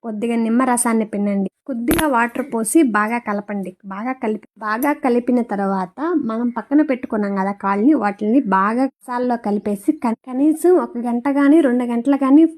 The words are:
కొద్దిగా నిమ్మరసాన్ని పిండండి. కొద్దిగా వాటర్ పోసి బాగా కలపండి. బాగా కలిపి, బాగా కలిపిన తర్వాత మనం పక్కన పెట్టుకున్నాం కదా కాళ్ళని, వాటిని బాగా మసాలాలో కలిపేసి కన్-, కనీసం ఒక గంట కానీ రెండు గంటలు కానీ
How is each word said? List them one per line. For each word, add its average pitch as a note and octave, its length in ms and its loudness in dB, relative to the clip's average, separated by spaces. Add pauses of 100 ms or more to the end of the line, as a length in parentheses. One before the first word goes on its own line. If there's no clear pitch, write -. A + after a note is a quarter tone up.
కొద్దిగా A#3 400 -4
నిమ్మరసాన్ని A#3 680 2
పిండండి. G3+ 380 -2 (180)
కొద్దిగా D4 460 -2
వాటర్ A#3+ 380 -2
పోసి A3+ 280 0 (160)
బాగా A3 220 -2 (100)
కలపండి. G3+ 440 -6 (200)
బాగా A#3 300 -8
కలిపి, A3 240 -6 (180)
బాగా A#3+ 280 -2 (120)
కలిపిన B3 360 0 (120)
తర్వాత G3 460 -4 (320)
మనం A#3 260 -4
పక్కన C#4+ 240 0 (100)
పెట్టుకున్నాం G#3 500 -4
కదా G3 120 -2 (120)
కాళ్ళని, G3+ 280 2 (100)
వాటిని G#3 380 0 (160)
బాగా A3+ 280 0 (100)
మసాలాలో B3 520 -4
కలిపేసి G#3 440 -2 (120)
కన్-, A#3 180 -2 (100)
కనీసం D#4 420 2 (140)
ఒక A#3+ 220 -8
గంట A#3+ 180 -2 (140)
కానీ C#4+ 180 6 (100)
రెండు B3 240 0
గంటలు C4+ 320 0
కానీ C#4+ 180 8 (140)